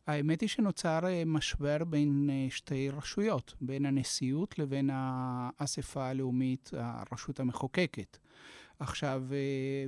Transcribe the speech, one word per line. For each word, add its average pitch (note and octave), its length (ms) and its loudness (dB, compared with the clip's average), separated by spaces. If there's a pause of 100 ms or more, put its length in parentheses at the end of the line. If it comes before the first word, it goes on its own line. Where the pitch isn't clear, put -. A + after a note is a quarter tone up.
האמת D3+ 340 2
היא A3 80 2
שנוצר, F3+ 560 2
אה, F3+ 200 2
משבר D3+ 580 2
בין, D3 460 4
אה, C3+ 200 0
שתי C#3 400 -2
רשויות, D3 720 -2
בין C3+ 240 0
הנשיאות C3+ 720 0
לבין C#3 340 0
האספה C3 1120 -2
הלאומית, C3 720 0
הרשות A#2 640 -6
המחוקקת. B2+ 800 -2 (640)
עכשיו, C3+ 520 -2
אה, C#3 560 0